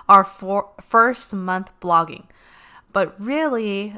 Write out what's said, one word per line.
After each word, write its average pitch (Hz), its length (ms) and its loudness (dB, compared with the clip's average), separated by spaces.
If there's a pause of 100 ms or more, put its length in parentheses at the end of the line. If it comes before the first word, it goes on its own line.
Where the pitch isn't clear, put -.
our 196 160 8
for-, 196 460 -6 (100)
first 233 540 0
month 185 480 -6
blogging. 165 420 0 (720)
But 196 260 -2
really, 220 800 -4